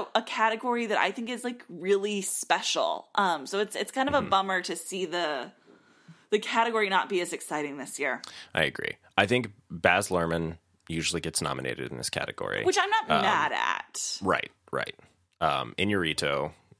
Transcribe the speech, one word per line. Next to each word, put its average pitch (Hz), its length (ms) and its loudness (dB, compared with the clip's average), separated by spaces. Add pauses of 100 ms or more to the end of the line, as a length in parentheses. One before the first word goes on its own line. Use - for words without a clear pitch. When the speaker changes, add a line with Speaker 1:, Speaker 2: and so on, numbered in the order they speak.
(160)
Speaker 1:
a, 220 40 4
a - 40 6
category 226 640 0
that 202 100 2
I 147 140 4
think 226 180 -6
is, 247 140 -6
like, 247 260 -6
really 196 540 0
special. 165 880 0
Um, 170 320 2
so 196 140 -2
it's, 202 160 -2
it's - 160 -4
kind 269 180 0
of 285 60 2
Speaker 2:
Mm-hmm. 254 100 2
Speaker 1:
a - 60 -8
bummer 196 320 2
to 170 120 -6
see 185 300 -4
the, 156 460 -2 (800)
the 214 80 4
category 220 500 2
not 185 200 2
be 185 120 2
as 170 100 -4
exciting 147 460 -4
this 131 220 -10
year. 135 240 -2 (320)
Speaker 2:
I 85 80 4
agree. - 340 -4 (200)
I 101 100 6
think 120 240 0 (180)
Baz 90 400 4
Luhrmann 82 480 0 (320)
usually 80 320 -2
gets 82 180 -4
nominated 65 520 -4
in 64 60 -8
this 60 120 -6
category. - 560 -4
Speaker 1:
Which 370 160 2
I'm 381 80 -2
not 440 180 0
Speaker 2:
Um, 76 140 4
Speaker 1:
mad 160 320 2
at. - 680 -4
Speaker 2:
Right, 92 280 0 (200)
right. - 240 -4 (460)
Um, 67 360 2
Inarritu, 78 760 0 (280)